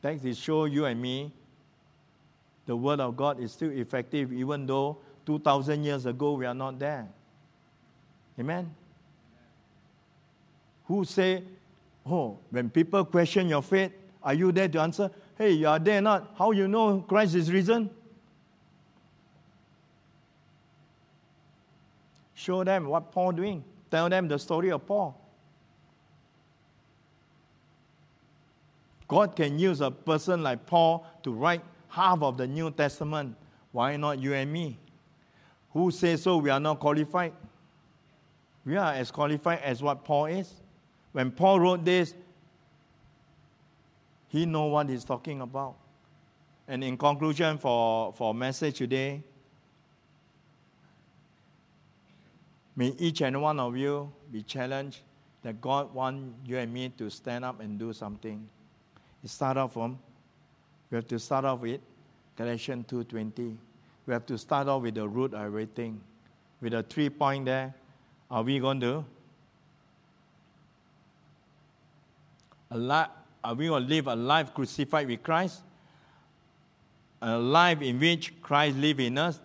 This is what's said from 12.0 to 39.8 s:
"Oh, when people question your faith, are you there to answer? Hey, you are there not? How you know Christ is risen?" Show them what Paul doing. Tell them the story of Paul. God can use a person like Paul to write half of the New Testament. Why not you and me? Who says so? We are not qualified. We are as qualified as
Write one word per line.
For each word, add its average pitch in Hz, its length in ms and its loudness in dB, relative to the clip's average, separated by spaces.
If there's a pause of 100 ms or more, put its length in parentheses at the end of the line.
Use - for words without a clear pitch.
"Oh, 135 320 -2 (140)
when 123 180 0
people 170 360 4
question 175 440 2
your 143 140 2
faith, 190 280 2 (300)
are 139 140 2
you 185 160 4
there 185 180 4
to 156 120 2
answer? 180 280 0 (260)
Hey, 214 180 4
you 156 140 4
are 156 120 6
there 202 200 4
not? 196 380 2
How 208 140 4
you 196 160 4
know 202 340 4
Christ 190 320 4
is 170 180 2
risen?" 202 380 4 (4000)
Show 185 280 -2
them 185 220 2
what 156 260 -2
Paul 185 200 2
doing. 175 320 -4 (260)
Tell 165 200 2
them 185 180 2
the 147 100 0
story 170 320 0
of 147 160 -2
Paul. 196 340 -2 (4000)
God 190 280 4
can 147 220 0
use 170 240 2
a 135 80 2
person 160 540 0
like 123 240 -2
Paul 165 360 4 (200)
to 127 100 -4
write 165 300 0 (280)
half 180 300 4
of 131 160 0
the 127 80 -2
New 156 240 -4
Testament. 147 680 -2 (360)
Why 131 260 0
not 147 220 -2
you 139 160 0
and 139 180 -2
me? 156 240 -6 (960)
Who 175 160 4
says 170 320 2
so? 180 160 4
We 143 140 2
are 135 80 4
not 147 200 0
qualified. 151 540 0 (1300)
We 147 140 -2
are 175 160 2
as 127 160 -4
qualified 147 540 0
as 131 180 -2